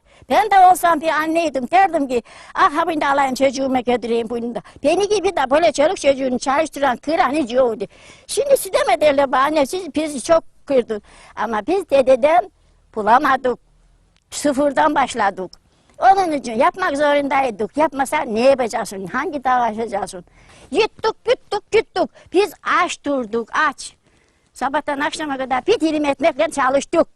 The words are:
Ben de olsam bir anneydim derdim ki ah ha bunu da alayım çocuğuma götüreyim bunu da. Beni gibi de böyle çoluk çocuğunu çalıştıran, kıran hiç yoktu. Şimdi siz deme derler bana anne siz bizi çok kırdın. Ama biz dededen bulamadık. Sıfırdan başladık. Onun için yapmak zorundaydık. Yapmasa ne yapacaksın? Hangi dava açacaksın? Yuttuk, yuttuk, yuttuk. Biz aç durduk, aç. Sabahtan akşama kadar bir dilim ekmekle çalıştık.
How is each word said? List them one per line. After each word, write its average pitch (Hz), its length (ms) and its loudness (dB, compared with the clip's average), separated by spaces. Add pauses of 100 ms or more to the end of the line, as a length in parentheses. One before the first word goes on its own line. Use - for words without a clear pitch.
(300)
Ben 392 220 2
de 381 200 8
olsam 339 300 2
bir 320 60 -4
anneydim 311 640 -2
derdim 330 360 2
ki 240 160 -2 (320)
ah 320 220 2
ha 330 100 0
bunu 320 140 -2
da 294 80 -2
alayım 277 240 0
çocuğuma 269 460 0
götüreyim 233 500 -2
bunu 240 260 -6
da. 202 60 -8 (220)
Beni 349 240 2
gibi 370 280 0
de 269 140 0
böyle 311 220 4
çoluk 311 260 0
çocuğunu 262 420 0
çalıştıran, 277 580 -2
kıran 320 340 -2
hiç 269 220 -4
yoktu. 233 320 0 (420)
Şimdi 539 300 0
siz 381 160 -4
deme 427 280 0
derler 285 300 2
bana 262 100 2
anne 302 240 0
siz 359 300 -8
bizi 294 280 -6
çok 330 200 2 (220)
kırdın. 226 360 -2 (340)
Ama 214 320 -6
biz 349 220 -2
dededen 277 640 2 (440)
bulamadık. 254 640 2 (720)
Sıfırdan 294 640 0
başladık. 208 560 -2 (480)
Onun 381 320 4
için 240 220 -6
yapmak 339 440 0
zorundaydık. 269 800 0
Yapmasa 302 440 0
ne 226 180 -4
yapacaksın? 226 680 0
Hangi 247 360 -6
dava 254 200 2
açacaksın? 214 640 -6 (460)
Yuttuk, 415 440 -2 (120)
yuttuk, 415 360 -2 (120)
yuttuk. 381 340 0 (240)
Biz 392 200 2 (300)
aç - 220 -6
durduk, 233 440 -4 (200)
aç. - 260 -14 (580)
Sabahtan 277 460 -4
akşama 294 380 -4
kadar 254 300 -4
bir 427 120 2
dilim 302 260 0
ekmekle 285 460 0
çalıştık. 277 640 0